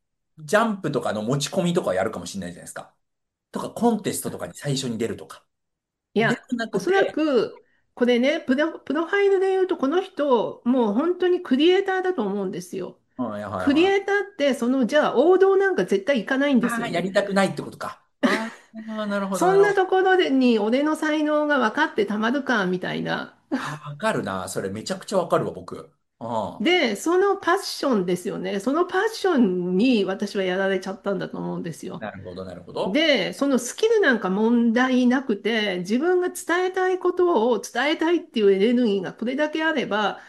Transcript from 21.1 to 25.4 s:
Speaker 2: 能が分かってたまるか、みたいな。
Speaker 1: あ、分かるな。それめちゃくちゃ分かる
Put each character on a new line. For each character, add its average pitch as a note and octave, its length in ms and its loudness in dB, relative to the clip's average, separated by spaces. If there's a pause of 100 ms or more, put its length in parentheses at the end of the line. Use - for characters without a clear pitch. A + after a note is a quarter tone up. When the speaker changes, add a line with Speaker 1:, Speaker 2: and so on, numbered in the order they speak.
Speaker 2:
能 D4+ 220 0
が D4 120 2
分 A3 180 0
か D4+ 100 2
っ D#4 80 -10
て G#3 120 0
た G#3 120 -4
ま A3 120 0
る C#4 140 -2
か、 G#3+ 220 0
み F3+ 140 -2
た D#3 140 -6
い E3 80 -6
な。 - 340 -6 (180)
Speaker 1:
あ、 D3 260 -8 (100)
分 D3 80 -14
か G#3+ 140 -2
る B2+ 120 -2
な。 F#2+ 240 -6
そ - 140 -6
れ G2 80 -4
め G#2+ 120 -10
ち - 100 -10
ゃ F#3+ 60 -4
く - 60 -16
ち - 100 -8
ゃ F#3+ 40 2
分 E3+ 100 -2
か E3+ 100 2
る A2+ 80 0